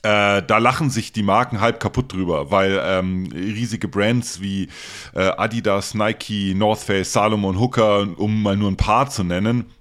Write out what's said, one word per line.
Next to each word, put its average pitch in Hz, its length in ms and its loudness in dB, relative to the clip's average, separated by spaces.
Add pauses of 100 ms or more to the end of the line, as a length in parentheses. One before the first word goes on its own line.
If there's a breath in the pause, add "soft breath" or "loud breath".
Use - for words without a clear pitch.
äh, 101 380 4
da 107 160 2
lachen 127 320 2
sich - 220 -4
die 110 100 -2
Marken 104 380 2
halb 117 180 2
kaputt - 340 -4
drüber, 82 380 -2
weil, 98 320 2
ähm, 92 500 -2
riesige 104 540 -6
Brands 104 540 0
wie, 98 260 -4 (480 loud breath)
äh, - 60 -2
Adidas, 101 760 0
Nike, 104 640 -2
North 107 240 2
Face, 98 320 -2
Salomon, 104 480 2
Hooker, 107 480 2 (100)
um 107 240 0
mal 101 140 2
nur 101 120 2
ein 95 80 0
paar 127 340 2
zu 104 120 -4
nennen 104 440 0 (140)